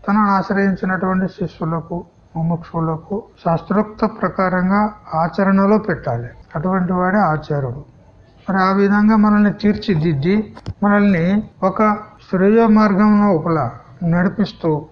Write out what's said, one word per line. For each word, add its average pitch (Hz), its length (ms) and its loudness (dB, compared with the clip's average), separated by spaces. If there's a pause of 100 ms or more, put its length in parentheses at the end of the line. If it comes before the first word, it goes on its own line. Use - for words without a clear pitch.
తనను 202 240 2
ఆశ్రయించినటువంటి 185 960 -2
శిష్యులకు, 165 760 -8 (320)
ముముక్షులకు 165 880 -4 (220)
శాస్త్రోక్త 208 640 -2 (120)
ప్రకారంగా 185 720 0 (220)
ఆచరణలో 196 640 2
పెట్టాలి. 127 500 -4 (280)
అటువంటి 185 380 -2
వాడే 180 240 0
ఆచార్యుడు. 147 760 -4 (580)
మరి 190 140 0
ఆ 190 80 2
విధంగా 208 440 4
మనల్ని 208 380 4
తీర్చిదిద్ది 190 1040 0 (280)
మనల్ని 202 680 2 (140)
ఒక 208 340 0 (320)
శ్రేయ 208 380 4
మార్గం 208 600 4
లోపల 160 420 0 (340)
నడిపిస్తూ 170 880 -2